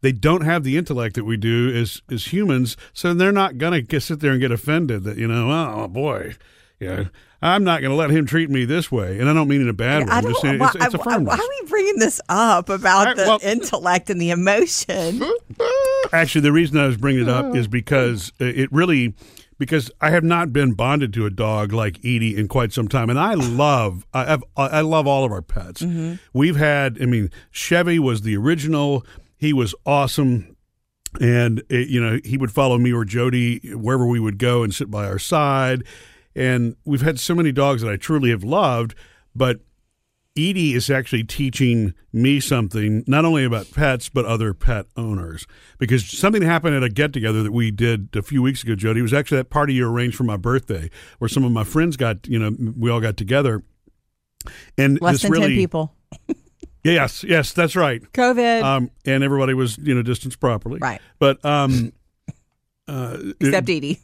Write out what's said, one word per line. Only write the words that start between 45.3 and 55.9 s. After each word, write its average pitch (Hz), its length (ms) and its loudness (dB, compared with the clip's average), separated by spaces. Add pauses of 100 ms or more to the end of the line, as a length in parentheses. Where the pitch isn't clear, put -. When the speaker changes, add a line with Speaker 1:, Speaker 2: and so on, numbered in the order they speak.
Speaker 1:
Because 117 300 2
something 202 340 2
happened 160 340 2
at 131 80 2
a 123 60 0
get-together 110 520 0
that 107 80 -2
we 113 220 0
did 110 420 -2
a 104 80 -2
few 135 180 -2
weeks 131 220 0
ago, 113 140 -2
Jody. 110 240 0
It - 20 0
was 117 120 0
actually 143 240 2
that 131 120 -4
party 147 240 0
you 123 160 2
arranged 120 260 -2
for 131 60 -2
my 110 140 0
birthday, 95 540 -2 (280)
where 117 100 -4
some 135 140 2
of 123 80 2
my 110 140 2
friends 156 320 0
got, 117 320 -2
you 120 100 0
know, 107 160 0 (220)
we 117 120 -2
all 120 120 0
got 110 160 -2
together. 117 480 0 (1120)
And 139 240 4
Speaker 2:
Less 170 140 4
Speaker 1:
this 131 80 -2
Speaker 2:
than 202 100 2
Speaker 1:
really 196 160 4
Speaker 2:
ten - 80 2
people. 165 380 -2 (340)